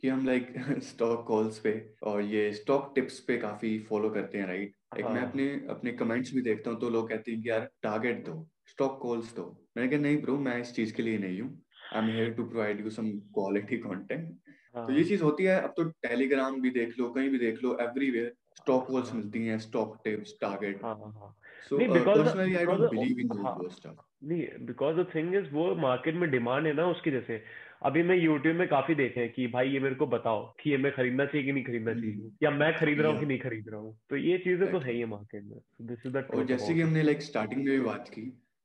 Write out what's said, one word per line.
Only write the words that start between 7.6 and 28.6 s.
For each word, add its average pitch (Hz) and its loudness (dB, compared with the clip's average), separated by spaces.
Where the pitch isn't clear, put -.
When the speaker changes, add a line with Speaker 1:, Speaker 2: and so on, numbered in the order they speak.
Speaker 1:
टारगेट 113 -2
दो, 80 -10
स्टॉक 135 -2
कॉल्स 117 -4
दो। 90 -12
मैंने 127 0
कहा, 147 2
"नहीं 147 2
ब्रो, 127 0
मैं 127 -2
इस - -10
चीज 110 0
के 120 -2
लिए 113 0
नहीं 95 -4
हूँ। - -10
I'm 110 2
here 113 0
to 117 -4
provide 107 -2
you 107 -6
some 110 -4
quality 101 -2
content।" 117 -6
तो 131 0
ये 147 6
Speaker 2:
हाँ। 180 6
Speaker 1:
चीज 180 2
होती 156 4
है, 190 4
अब - -2
तो 170 0
Telegram 131 0
भी 127 2
देख 120 -2
लो, 123 0
कहीं 135 0
भी 135 2
देख 117 0
लो, 123 0
everywhere 120 0
स्टॉक 131 2
कॉल्स 127 -2
Speaker 2:
हाँ। 117 -4
Speaker 1:
मिलती 110 -4
हैं, 110 0
स्टॉक 110 -4
टिप्स, 104 -4
टारगेट। 101 -4
Speaker 2:
हाँ, 110 -4
हाँ, 107 -12
हाँ। 104 -20
Speaker 1:
So, 143 2
Speaker 2:
नहीं, 240 6
Speaker 1:
uh, 175 6
Speaker 2:
because 196 8
Speaker 1:
personally, 185 4
I 175 2
Speaker 2:
because 175 4
Speaker 1:
don't 220 4
believe 123 0
in 117 -2
those, 101 -4
Speaker 2:
हाँ। 123 -2
Speaker 1:
those 90 -8
stuff। 80 -16
Speaker 2:
नहीं, 143 -4
because 139 0
the 180 -2
thing 180 0
is, 147 -10
वो 170 2
मार्केट 147 2
में 175 0
डिमांड 131 2
है 151 2
ना 156 2
उसकी। 170 0
जैसे 117 -4
अभी 143 4
मैं 185 6
YouTube 160 4
में 170 2